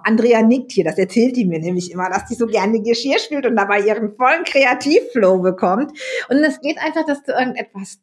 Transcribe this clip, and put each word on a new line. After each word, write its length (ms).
Andrea 380
nickt 320
hier, 100
das 140
erzählt 400
die 80
mir 140
nämlich 300
immer, 200
dass 160
die 100
so 120
gerne 340
Geschirr 360
spült 280
und 100
dabei 240
ihren 380
vollen 260
Kreativflow 960
bekommt. 540
Und 100
es 200
geht 200
einfach, 260
dass 180
du 80
irgendetwas 720